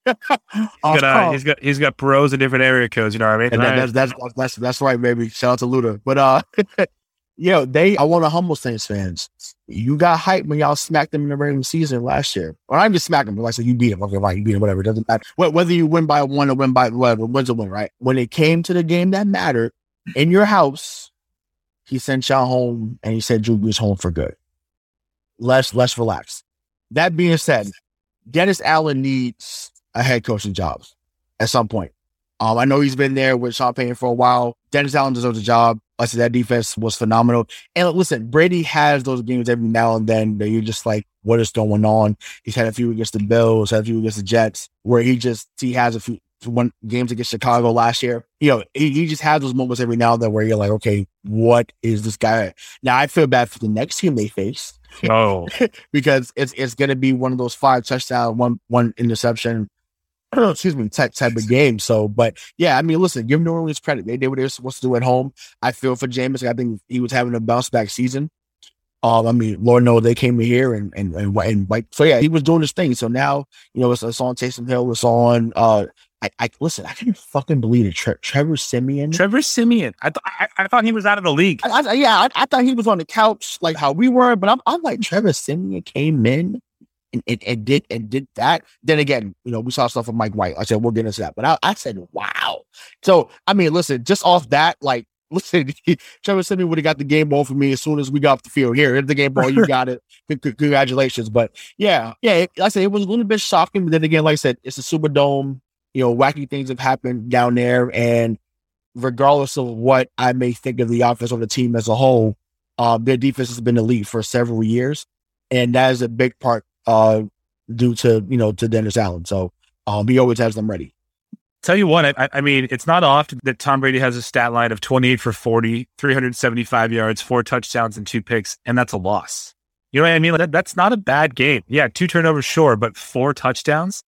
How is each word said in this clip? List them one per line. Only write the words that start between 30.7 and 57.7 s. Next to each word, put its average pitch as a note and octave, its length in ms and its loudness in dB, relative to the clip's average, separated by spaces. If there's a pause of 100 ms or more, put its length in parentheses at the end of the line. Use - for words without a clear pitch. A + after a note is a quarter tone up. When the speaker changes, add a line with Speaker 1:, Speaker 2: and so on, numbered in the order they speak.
Speaker 1:
at A2+ 100 0
some A#2 180 2
point. G2+ 240 -6 (480)
Um, A2+ 180 0
I B2 80 2
know C#3 140 4
he's C#3 160 0
been C3+ 180 0
there C3+ 240 2
with A#2+ 180 -4
Sean B2 180 -2
Payton B2 220 -4
for B2+ 120 -6
a B2 60 -2
while. B2 440 2 (140)
Dennis C#3+ 240 0
Allen C#3 180 2
deserves A#2+ 240 -2
a G#2+ 60 -6
job. A#2 360 4 (200)
Like A#2 80 -2
I - 20 -8
said, A2+ 120 -4
that A#2 100 2
defense A#2+ 460 -2
was G#2+ 180 -4
phenomenal. A#2 520 2 (280)
And F3 160 2
listen, D3+ 400 -2
Brady E3 320 4
has D3 400 2
those B2+ 180 -4
games A#2+ 280 -2
every A#2 180 0
now A2+ 280 2
and A2 120 -2
then A2 320 0
that G#2 100 -2
you're A2 140 0
just G#2+ 220 -8
like, G#2+ 200 -2 (160)
"What A#2 180 2
is A2 120 -2
going G#2+ 340 0
on?" G#2+ 320 2 (260)
He's A2+ 120 -10
had A#2 100 2
a A2 60 -2
few A#2+ 180 -2
against A2 240 -6
the G#2+ 60 -4
Bills, A2+ 500 2
had A2 120 2
a - 20 -8
few A2+ 160 -2
against A2 180 -4
the G#2 60 -10
Jets, A2 460 0 (120)
where A#2 220 2
he B2+ 140 2
just, A#2 320 -6 (100)
he B2 140 -4
has B2 220 0
a A2 40 -8
few A2+ 180 -10 (280)
one A#2+ 260 -2 (160)
games A#2+ 240 -4
against A#2+ 180 -6
Chicago A#2+ 420 2
last A#2 300 0
year. A#2+ 240 -4 (140)
You D3 100 4
know, A2+ 140 2 (100)
he, D3 160 0
he D3+ 160 0
just D#3 160 -6
has D#3 200 2
those C3 120 -4
moments B2+ 260 -2
every A#2 180 -2
now A#2 160 4
and A#2 100 0
then A2 80 0
where G#2+ 120 0
you're A2 140 0
like, G2+ 140 0
"Okay, G2+ 340 0 (180)
what A2+ 480 2 (120)
is A2 180 0
this G#2+ 160 -6
guy?" A2 380 0 (260)
Now, B2+ 160 2
I C#3 80 2
feel D3+ 220 2
bad B2 240 2
for - 80 -20
the A2+ 100 -2
next A2 300 -4
team D#3+ 160 0
they G#2+ 140 -2
face. - 440 -8 (340)
Speaker 2:
Oh. G#2 460 2
Speaker 1:
<laughs> - 380 -4
Because C3+ 440 0
it's, C3 180 -4
it's B2+ 200 -6
gonna C#3 220 0
be C3 180 0
one B2+ 180 -2
of B2+ 60 -4
those B2 160 -6
five B2+ 320 2